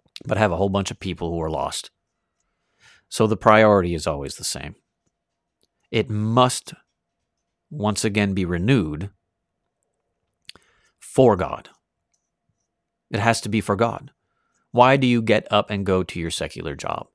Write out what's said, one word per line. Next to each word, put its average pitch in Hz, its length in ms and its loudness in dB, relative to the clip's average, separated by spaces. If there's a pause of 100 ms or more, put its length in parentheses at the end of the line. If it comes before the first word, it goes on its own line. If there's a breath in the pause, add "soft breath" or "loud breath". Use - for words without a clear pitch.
(240)
but - 140 -2
have 104 140 2
a 82 40 -2
whole 98 120 0
bunch 98 240 -2
of - 80 -16
people 87 300 -6
who 82 120 -4
are 80 80 -4
lost? 71 400 -6 (1160 soft breath)
So - 180 0
the 107 100 0
priority 107 580 6
is 76 120 -4
always 71 300 -6
the - 80 -12
same. - 320 -8 (1120)
It 120 180 -2
must 113 680 0 (960)
once 104 340 -2
again 104 300 0
be 92 100 -2
renewed 87 680 0 (1900 soft breath)
for 123 340 4
God. 78 360 -6 (1400)
It - 80 -6
has 113 220 0
to - 80 -8
be 104 120 0
for 101 140 -2
God. 113 380 -4 (580)
Why 127 260 4
do 135 120 2
you 120 140 2
get 110 300 0
up 104 180 0
and 98 160 -4
go 92 180 2
to - 160 -10
your 82 100 -6
secular 80 460 -8
job? - 380 -10